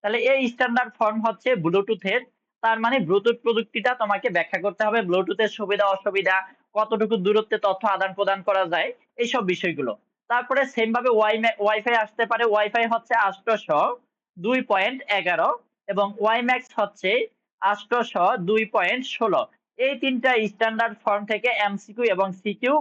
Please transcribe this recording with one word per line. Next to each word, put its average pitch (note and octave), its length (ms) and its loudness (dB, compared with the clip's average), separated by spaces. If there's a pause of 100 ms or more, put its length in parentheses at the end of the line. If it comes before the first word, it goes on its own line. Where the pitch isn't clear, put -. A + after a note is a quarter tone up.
তাহলে G#3+ 160 -2
এই B3+ 300 2
স্ট্যান্ডার্ড A#3+ 520 0
ফর্ম A3 220 2
হচ্ছে A3+ 340 0
ব্লুটুথের, G3 680 -2 (400)
তার A3+ 180 0
মানে B3 200 0
ব্লুটুথ G3+ 420 0
প্রযুক্তিটা A#3 540 -2
তোমাকে G3+ 340 -2
ব্যাখ্যা E3+ 300 -2
করতে G3 240 -4
হবে, A3 180 0
ব্লুটুথের F#3+ 460 0
সুবিধা G3+ 380 -2
অসুবিধা, F#3+ 500 0 (380)
কতটুকু G#3+ 440 -2
দূরত্বে G#3 400 0
তথ্য G3+ 300 0
আদান F#3+ 260 0
প্রদান G3 280 -2
করা F#3+ 240 0
যায়, E3+ 280 -2 (240)
এইসব A#3+ 280 -2
বিষয়গুলো। D3 520 -2 (300)
তারপরে B3+ 380 0
সেম A3+ 280 -2
ভাবে A#3+ 160 2
ওয়াইমে-, A3 500 2
ওয়াইফাই G#3+ 360 2
আসতে A3 300 0
পারে, A3+ 200 0
ওয়াইফাই G#3 420 2
হচ্ছে A3+ 260 -2
আটশো G3+ 640 0 (600)
দুই B3 220 0
পয়েন্ট A#3 380 0 (120)
এগারো F3+ 380 0 (380)
এবং G3+ 320 -2
ওয়াইম্যাক্স A#3+ 580 0
হচ্ছে G#3 500 -2 (340)
আটশো G#3 760 0
দুই G#3+ 280 0
পয়েন্ট A3+ 400 0
ষোলো। F3+ 360 0 (360)
এই C4+ 180 0
তিনটা B3+ 360 0 (160)
স্ট্যান্ডার্ড A3 560 -2
ফর্ম G#3 220 0
থেকে G#3+ 220 -2
এমসিকিউ G#3 560 -2
এবং G3 280 2
সিকিউ G#3 500 -2